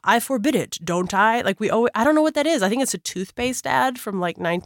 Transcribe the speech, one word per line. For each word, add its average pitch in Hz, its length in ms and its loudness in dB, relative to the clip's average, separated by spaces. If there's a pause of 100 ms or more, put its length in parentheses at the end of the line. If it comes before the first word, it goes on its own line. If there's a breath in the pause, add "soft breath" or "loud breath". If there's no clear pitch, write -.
I 220 160 4
forbid 262 340 0
it, - 300 -4
don't 175 280 -2
I? 220 280 2
Like, - 180 -2
we 214 100 -2
alwa-, 226 280 2
I 220 80 2
don't 302 100 4
know 311 80 4
what 311 120 0
that 294 120 0
is. 311 160 2
I 185 60 2
think 240 120 0
it's 262 140 -2
a 185 40 -8
toothpaste 240 680 -6
ad 254 320 2
from, 196 220 -6
like, 170 180 -4
nine, 175 280 -2